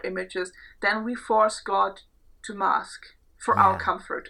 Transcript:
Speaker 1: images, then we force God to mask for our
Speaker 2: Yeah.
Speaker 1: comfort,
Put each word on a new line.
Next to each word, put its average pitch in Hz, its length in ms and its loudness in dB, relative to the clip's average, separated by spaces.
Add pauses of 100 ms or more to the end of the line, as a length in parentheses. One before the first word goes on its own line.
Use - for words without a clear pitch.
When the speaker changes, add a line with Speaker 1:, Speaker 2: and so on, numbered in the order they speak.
Speaker 1:
images, 185 480 -6 (300)
then 214 220 0
we 240 100 -4
force 220 460 2
God 196 400 0 (440)
to 214 100 -10
mask - 460 -2 (380)
for - 180 2
our 190 180 6
Speaker 2:
Yeah. - 40 -6
Speaker 1:
comfort, - 520 -6